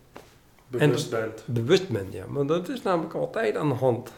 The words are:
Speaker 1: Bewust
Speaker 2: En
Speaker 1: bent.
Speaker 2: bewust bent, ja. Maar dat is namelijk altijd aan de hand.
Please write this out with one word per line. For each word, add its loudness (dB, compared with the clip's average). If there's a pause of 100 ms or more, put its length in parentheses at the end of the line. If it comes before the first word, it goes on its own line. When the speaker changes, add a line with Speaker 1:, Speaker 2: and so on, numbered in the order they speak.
(680)
Speaker 1:
Bewust 2
Speaker 2:
En 2
Speaker 1:
bent. -4
Speaker 2:
bewust 2
bent, -4
ja. -10
Maar -2
dat 0
is -6
namelijk 0
altijd 0
aan 0
de 2
hand. 0